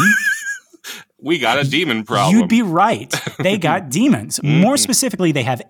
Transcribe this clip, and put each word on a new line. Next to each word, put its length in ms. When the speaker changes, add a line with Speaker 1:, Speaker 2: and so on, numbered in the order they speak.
Speaker 1:
<laughs> 60
We 200
got 180
a 100
demon 360
problem. 320
Speaker 2:
you'd 120
be 140
right. 500
They 180
got 320
Speaker 1:
<laughs> 0
Speaker 2:
demons. 500
Speaker 1:
Mm-hmm. 220
Speaker 2:
More 160
specifically, 540
they 120
have 260